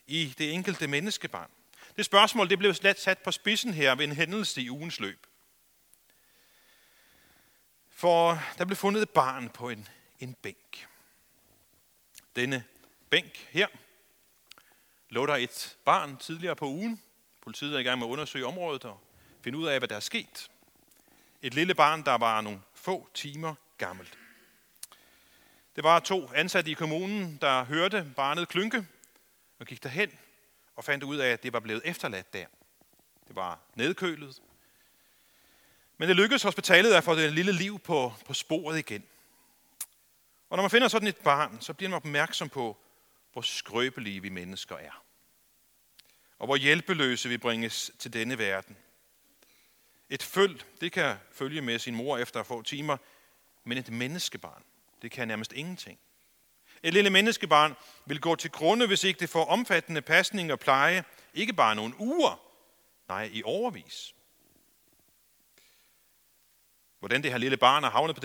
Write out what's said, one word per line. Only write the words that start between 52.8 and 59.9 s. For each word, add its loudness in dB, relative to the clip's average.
men -6
et -10
menneskebarn, -8
det -12
kan -6
nærmest -6
ingenting. -12
Et 0
lille 6
menneskebarn 4
vil -6
gå 2
til -6
grunde, 4
hvis 4
ikke 2
det -2
får 2
omfattende 0